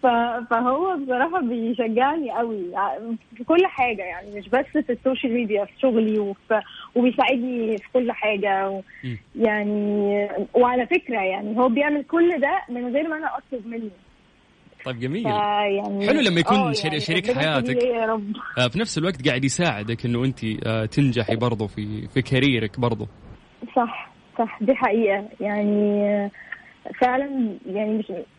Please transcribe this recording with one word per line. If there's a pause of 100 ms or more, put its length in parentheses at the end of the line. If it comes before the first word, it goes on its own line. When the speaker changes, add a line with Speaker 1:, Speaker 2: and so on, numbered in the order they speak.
Speaker 1:
ف-،
فهو
بصراحة
بيشجعني
قوي
ع-، (380)
في
كل
حاجة
يعني،
مش
بس
في
السوشيال
ميديا،
في (100)
شغلي
وفي، (340)
وبيساعدني
في
كل
حاجة
و-، (220)
Speaker 2:
مم. (180)
Speaker 1:
يعني، (260)
وعلى
فكرة
يعني
هو
بيعمل
كل
ده
من
غير
ما
أنا (120)
أطلب
منه. (920)
Speaker 2:
طيب،
جميل.
Speaker 1:
فيعني،
Speaker 2:
حلو
لما
يكون
Speaker 1:
آه،
Speaker 2:
شري-،
Speaker 1:
يعني
Speaker 2:
شريك
Speaker 1:
ربنا
Speaker 2:
حياتك.
Speaker 1:
يخليه
يا
رب. (260)
Speaker 2:
آه،
في
نفس
الوقت
قاعد
يساعدك
إنه
أنتي،
آه،
تنجحي
برضو
في،
في
كاريرك
برضو. (680)
Speaker 1:
صح، (280)
صح،
دي
حقيقة. (120)
يعني،
آه، (680)
فعلًا (100)
يعني
مش (260)